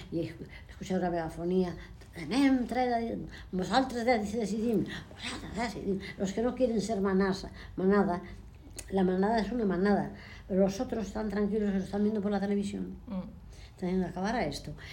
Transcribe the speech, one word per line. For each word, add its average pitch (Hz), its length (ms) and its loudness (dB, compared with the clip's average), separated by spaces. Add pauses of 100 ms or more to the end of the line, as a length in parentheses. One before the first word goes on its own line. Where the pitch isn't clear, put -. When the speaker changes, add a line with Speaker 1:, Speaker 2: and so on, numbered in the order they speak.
(120)
Speaker 1:
y 165 200 -2 (380)
escuchar 185 300 -4
una 175 120 0
megafonía, 170 640 0 (460)
"Anem, 247 460 4
trae, 233 500 0 (360)
vosaltres 226 520 2
de-, 240 140 6
decidim, 214 640 0 (300)
vosaltres 214 640 -6
decidim". 190 240 -2 (180)
Los 190 160 -2
que 226 80 0
no 247 140 2
quieren 233 260 4
ser 196 180 0
manas-, 190 480 2 (300)
manada, 180 440 4 (680)
la 190 140 4
manada 190 360 4
es 202 120 0
una 240 140 0
manada, 185 460 4 (360)
pero 190 140 4
los 196 200 4
otros 226 260 -2
están 214 220 -4
tranquilos, 202 440 2
lo 196 60 2
están 202 240 -2
viendo 214 180 2
por 202 100 0
la 196 100 2
televisión. 202 560 -2 (100)
Speaker 2:
Mm. 180 320 -6 (360)
Speaker 1:
Están 180 140 -2
diciendo, 185 180 2
"Acabará 196 380 0
esto". 147 280 -6 (200)